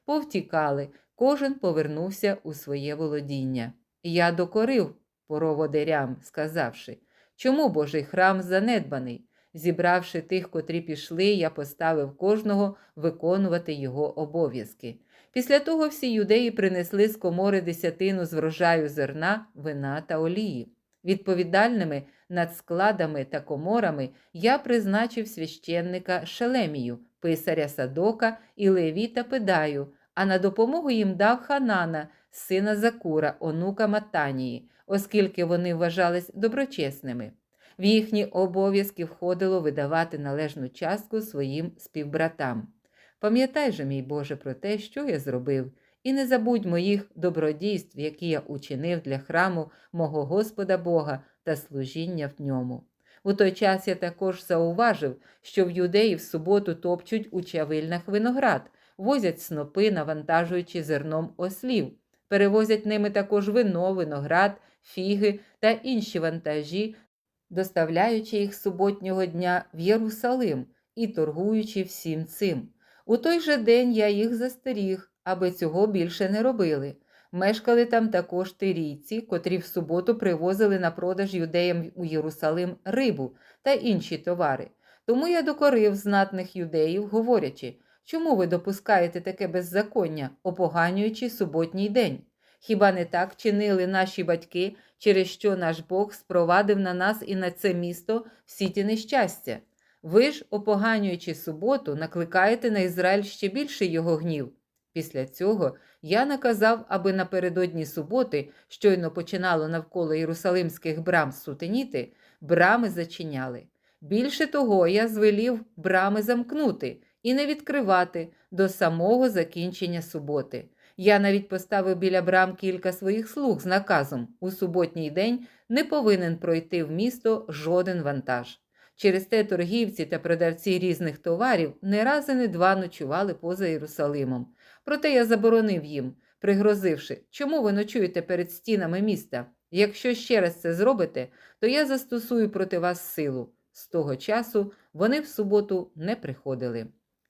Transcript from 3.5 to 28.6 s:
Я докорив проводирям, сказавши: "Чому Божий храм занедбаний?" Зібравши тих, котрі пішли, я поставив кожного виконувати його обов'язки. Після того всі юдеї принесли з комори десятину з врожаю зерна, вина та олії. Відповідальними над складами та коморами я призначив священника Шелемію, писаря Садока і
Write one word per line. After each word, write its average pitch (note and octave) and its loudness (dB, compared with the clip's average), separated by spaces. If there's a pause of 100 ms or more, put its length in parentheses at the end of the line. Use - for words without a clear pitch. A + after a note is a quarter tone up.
Я E3+ 2
докорив F#3 0 (320)
проводирям, D3+ 0
сказавши: D3+ -6 (380)
"Чому C4+ 2
Божий D3+ 0
храм F#3+ 2
занедбаний?" F3 -2 (300)
Зібравши F3 0
тих, F#3 -4
котрі E3 -6
пішли, E3 -4
я F#3+ 2
поставив D3 -2
кожного G3+ 0 (200)
виконувати E3+ 0
його C#3 -4
обов'язки. B2+ -4 (360)
Після B3+ 4
того D#4 0
всі C4+ -4
юдеї A3 4
принесли G3 2
з G#3+ -6
комори F#3+ 0
десятину F3 -2
з E3 -6
врожаю D#3+ 2
зерна, D#3 -2 (100)
вина C#3+ -6
та D#3+ -2
олії. E3 -4 (320)
Відповідальними F#3 0 (260)
над E3+ -2
складами E3+ -2
та D3 -6
коморами D#3 -2 (240)
я A3+ 2
призначив A3+ 0
священника E3+ -4
Шелемію, D3+ -2 (200)
писаря D#3+ 0
Садока F#3+ -2 (180)
і G3+ 2